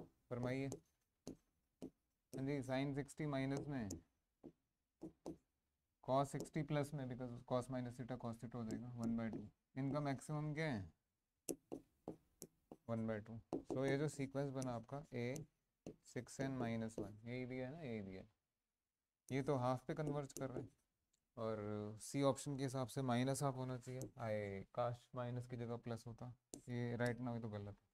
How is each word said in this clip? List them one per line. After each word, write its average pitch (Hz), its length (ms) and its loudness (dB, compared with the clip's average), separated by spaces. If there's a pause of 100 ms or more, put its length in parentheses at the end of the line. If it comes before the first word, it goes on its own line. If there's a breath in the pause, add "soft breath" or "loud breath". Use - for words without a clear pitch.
(300)
फरमाइए। 127 380 0 (1700)
हाँ 131 120 0
जी, 143 180 2
sine 135 320 2
sixty 143 320 -2
minus 135 400 2
में 123 220 0 (2250)
cos 139 280 4
sixty 151 380 -2
plus 147 240 4
में, 135 140 -2
because 127 260 -4 (160)
cos 123 220 4
minus 123 260 -2
theta 127 240 -2
cos 117 160 -2
theta 120 180 -8
हो 120 100 -2
जाएगा 110 260 -2 (100)
one 117 160 4
by 113 160 2
two। 104 140 -6 (300)
इनका 139 220 2
maximum 147 540 0
क्या 160 120 2
है? 107 260 0 (2000)
वन 113 180 0
बाई 110 200 2
two। 113 60 -10 (400)
So 131 120 4
ये 135 120 6
जो 151 120 4
sequence 139 440 0
बना 131 220 0
आपका 139 280 -4 (100)
ए 123 220 0 (800)
सिक्स 127 280 -6
एन 135 160 2
माइनस 117 420 0
वन, 104 260 -6
यही 123 200 -2
दिया 127 220 -2
है 131 60 -6
ना, 170 80 -8
यही 117 200 -2
दिया 95 200 -6
है। 101 60 -14 (1000)
ये 135 140 2
तो 143 140 4
हाफ 127 300 4
पे 165 60 -2
converge 147 460 0
कर 135 100 0
रहे 123 140 -2
हैं 110 60 -10 (680)
और 107 640 0
सी 139 220 0
option 139 340 4
के 135 60 0
हिसाब 131 240 0
से 135 140 -2
minus 131 420 4
half 135 120 4
होना 127 220 -2
चाहिए। 127 320 -6 (100)
आए 104 460 0 (100)
काश 120 300 2 (100)
minus 123 320 -2
की 123 100 -6
जगह 120 280 -2
plus 117 220 -4
होता, 120 260 -8 (220)
ये 120 420 0
right 120 240 4
now 123 120 0
ये 117 60 0
तो 117 100 -2
गलत 104 180 -2
है। - 260 -12